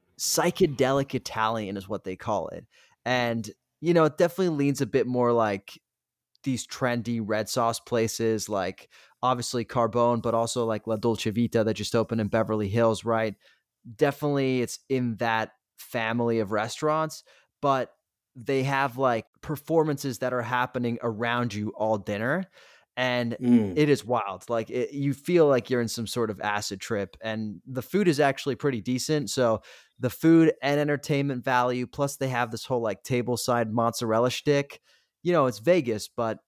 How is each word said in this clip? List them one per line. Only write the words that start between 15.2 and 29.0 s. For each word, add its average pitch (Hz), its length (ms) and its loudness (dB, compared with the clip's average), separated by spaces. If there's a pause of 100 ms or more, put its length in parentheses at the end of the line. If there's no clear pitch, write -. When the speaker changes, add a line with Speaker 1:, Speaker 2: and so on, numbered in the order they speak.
Speaker 1:
family 117 640 -2
of 101 120 -4
restaurants, 151 720 -2 (380)
but 135 320 0 (420)
they 135 280 -2
have, 135 340 -2
like, 123 280 0 (160)
performances 147 760 0
that 127 140 -2
are 123 80 0
happening 120 600 -2
around 117 520 -2
you 104 220 -4
all 110 220 0
dinner. 113 460 -2 (520)
And 123 440 -2
Speaker 2:
Mm. 113 360 4
Speaker 1:
it 151 140 4
is 131 140 2
wild. 104 460 -4
Like, 113 200 -2
it, 120 240 -4
you 143 200 -2
feel 170 340 4
like 127 220 2
you're 123 120 2
in 113 60 -2
some 110 180 -6
sort 113 240 -2
of 95 100 -8
acid 104 400 -4
trip, 101 420 -6
and 110 440 -6
the 131 160 -8
food 196 260 0
is 143 120 2
actually 139 360 0
pretty 131 260 -2
decent. 127 480 -2